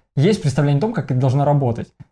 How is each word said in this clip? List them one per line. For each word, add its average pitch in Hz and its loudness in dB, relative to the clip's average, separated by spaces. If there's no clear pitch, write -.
есть 196 2
представление 143 0
о 143 0
том, 226 -2
как - -6
это 127 -2
должно 139 0
работать. 135 0